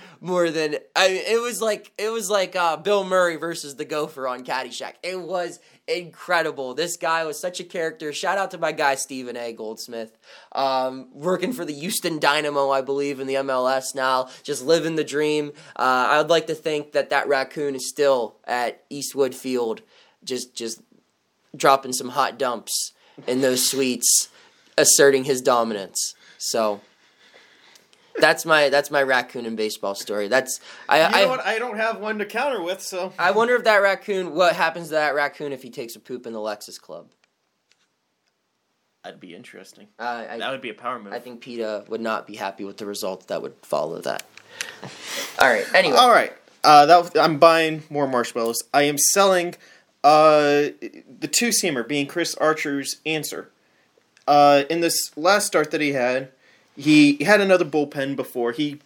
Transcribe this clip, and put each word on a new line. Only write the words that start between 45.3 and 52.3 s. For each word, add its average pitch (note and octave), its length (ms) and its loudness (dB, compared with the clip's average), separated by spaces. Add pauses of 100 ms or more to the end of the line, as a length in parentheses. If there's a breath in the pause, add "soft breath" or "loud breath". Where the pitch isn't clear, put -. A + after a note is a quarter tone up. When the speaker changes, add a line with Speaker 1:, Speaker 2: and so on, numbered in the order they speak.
Speaker 1:
All - 100 6
right, A2+ 240 0
anyway. E3+ 240 4
Speaker 2:
All B3 140 8
right. D3+ 220 4 (300)
Uh, D3 220 10
that E3+ 160 10
was, F3 140 -4
I'm D#3 240 2
buying D#3+ 500 4
more C#3+ 180 -2
marshmallows. A#2 540 -2 (120)
I C#3+ 100 4
am D3 160 0
selling, F#3 560 2 (480 soft breath)
uh, D3 640 6 (500)
the D3+ 120 -8
two-seamer, F3+ 560 0
being C#3+ 180 -2
Chris D#3+ 300 -4